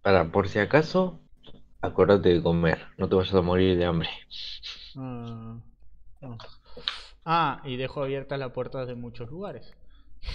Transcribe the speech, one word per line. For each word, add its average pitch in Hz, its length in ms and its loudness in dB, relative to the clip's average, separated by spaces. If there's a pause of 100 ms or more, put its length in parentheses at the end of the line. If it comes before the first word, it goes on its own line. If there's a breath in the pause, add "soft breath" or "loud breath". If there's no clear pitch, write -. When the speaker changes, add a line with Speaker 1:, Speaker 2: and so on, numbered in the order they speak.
Speaker 1:
Para, 90 320 6
por 98 160 2
si 104 100 -2
acaso, 160 640 2 (600)
acordate 92 480 6
de 85 120 6
comer. 85 360 2 (180)
No 92 140 -2
te 95 60 2
vayas 92 180 2
a 92 80 6
morir 92 340 4
de 87 80 2
hambre. 85 240 0 (880 loud breath)
Speaker 2:
Ah, 117 640 -12 (640)
ah. 120 160 -14 (880 loud breath)
Ah, 160 380 2
y 127 120 -6
dejo 131 260 -4
abiertas 135 360 -4
las 127 140 -6
puertas 127 360 -6
de 123 60 -10
muchos 120 360 -12
lugares. 143 440 -12 (600 loud breath)